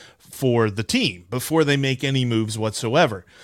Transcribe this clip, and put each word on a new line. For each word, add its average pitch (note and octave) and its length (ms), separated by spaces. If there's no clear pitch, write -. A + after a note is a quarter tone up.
for A#2 520
the G2+ 140
team A2 460
before D3 360
they C#3+ 100
make C3+ 260
any C3+ 220
moves A2 340
whatsoever. A2 680